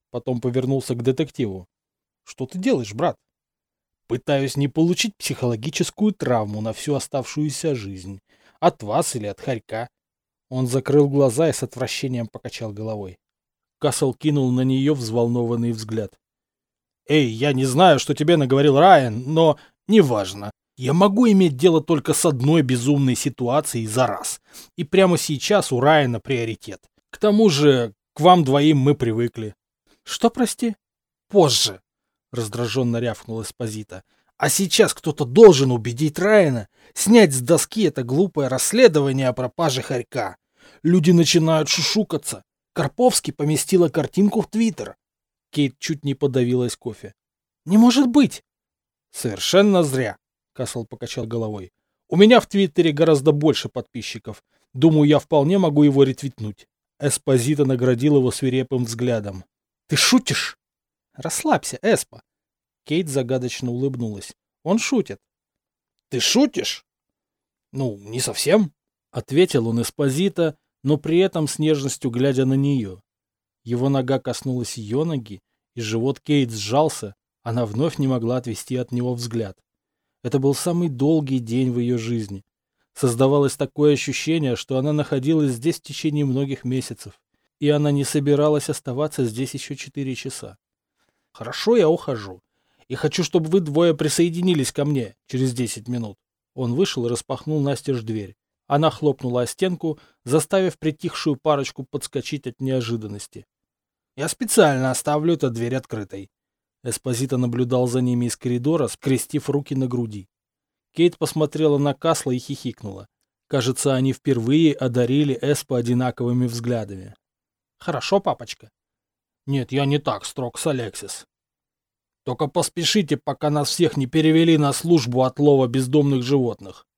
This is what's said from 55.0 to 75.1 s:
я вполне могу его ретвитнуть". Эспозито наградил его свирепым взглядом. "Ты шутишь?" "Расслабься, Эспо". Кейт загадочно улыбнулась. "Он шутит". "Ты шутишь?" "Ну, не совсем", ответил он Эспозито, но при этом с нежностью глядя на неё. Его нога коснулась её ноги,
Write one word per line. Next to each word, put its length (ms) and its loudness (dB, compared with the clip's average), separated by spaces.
я 100 6
вполне 400 2
могу 240 4
его 200 6
ретвитнуть". 640 -2
Эспозито 640 0
наградил 520 2
его 140 4
свирепым 540 -2
взглядом. 600 -6
"Ты 80 -2
шутишь?" 640 0
"Расслабься, 680 -2
Эспо". 400 -2
Кейт 240 -2
загадочно 640 -4
улыбнулась. 640 -6
"Он 160 0
шутит". 400 -4
"Ты 120 -4
шутишь?" 640 0
"Ну, 260 -6
не 220 -10
совсем", 520 0
ответил 580 0
он 140 0
Эспозито, 760 -2
но 140 2
при 220 0
этом 300 0
с 100 -8
нежностью 520 0
глядя 340 0
на 100 2
неё. 460 -2
Его 240 -2
нога 300 0
коснулась 580 -6
её 280 -4
ноги, 360 -8